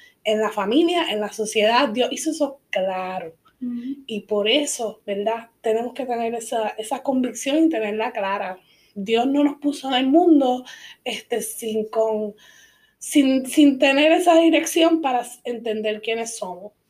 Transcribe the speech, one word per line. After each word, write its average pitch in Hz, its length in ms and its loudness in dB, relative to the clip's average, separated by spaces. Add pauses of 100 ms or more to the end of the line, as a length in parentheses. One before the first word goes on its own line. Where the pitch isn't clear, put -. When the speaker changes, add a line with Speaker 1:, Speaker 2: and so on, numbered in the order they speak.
(240)
Speaker 1:
en 214 160 0
la 214 100 0
familia, 294 640 0
en 214 80 -4
la 208 120 -4
sociedad. 220 580 2
Dios 240 220 -2
hizo - 200 -4
eso 294 280 -4 (100)
claro. 185 680 -6 (260)
Speaker 2:
Ujú. 247 460 -8
Speaker 1:
Y 208 140 -6
por 208 280 -2
eso, 262 560 -2
¿verdad? 208 440 -4 (120)
Tenemos 233 320 -2
que 262 120 -8
tener 233 300 -4
esa, 233 340 -4
esa 233 340 -8
convicción 269 640 0
y 320 40 2
tenerla 220 420 -4
clara. 196 480 -6 (360)
Dios 226 320 0
no 285 160 2
nos 285 160 0
puso 277 300 -4
en 269 60 0
el 262 120 2
mundo, 269 580 4 (400)
este, 220 360 -6
sin, 220 460 -6
con, 214 460 -2 (640)
sin, 262 480 2
sin 285 340 6
tener 285 320 4
esa 339 280 6
dirección 330 600 4
para 247 200 0
s-, - 220 -14
entender 220 580 -4
quiénes 226 360 -6
somos. 185 360 -12 (160)